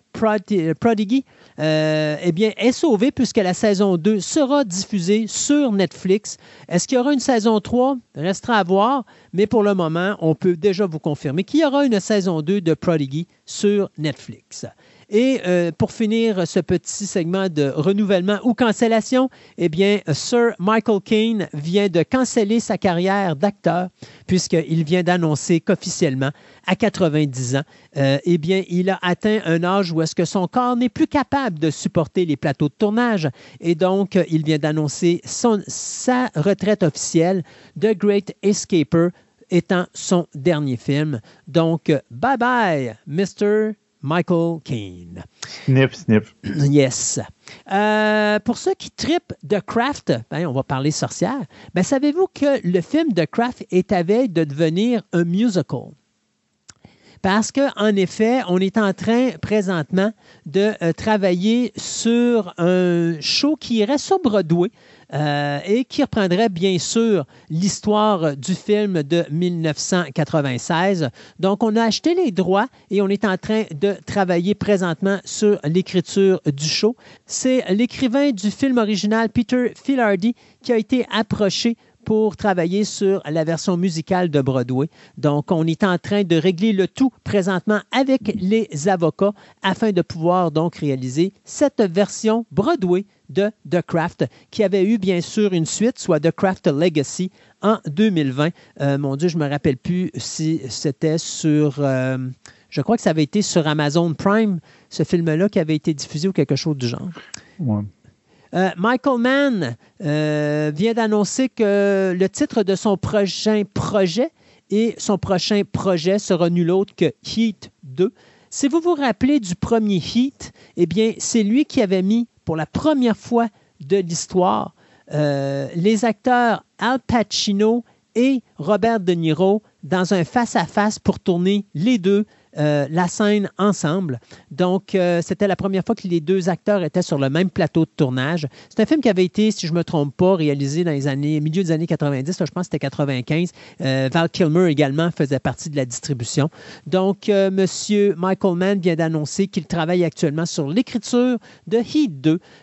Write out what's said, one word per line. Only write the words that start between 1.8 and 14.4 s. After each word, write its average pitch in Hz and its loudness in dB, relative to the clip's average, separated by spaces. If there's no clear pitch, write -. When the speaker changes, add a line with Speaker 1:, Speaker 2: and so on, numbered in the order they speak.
Speaker 1:
eh 175 2
bien, 202 0
est 240 2
sauvée 247 2
puisque - -2
la 185 2
saison 196 2
deux 202 2
sera 285 0
diffusée 196 -2
sur 285 0
Netflix. 190 -2
Est-ce 175 0
qu'il 262 0
y 247 4
aura 285 2
une 269 2
saison 226 2
trois ? 254 0
Restera 190 -2
à 196 4
voir, 208 2
mais 190 2
pour 220 2
le 202 2
moment, 175 -2
on 160 2
peut 180 0
déjà 190 0
vous 156 -6
confirmer 151 -4
qu'il - 0
y 320 4
aura 285 2
une 220 2
saison 185 0
deux 190 0
de 160 2
Prodigy 151 -2
sur 202 0
Netflix. - -10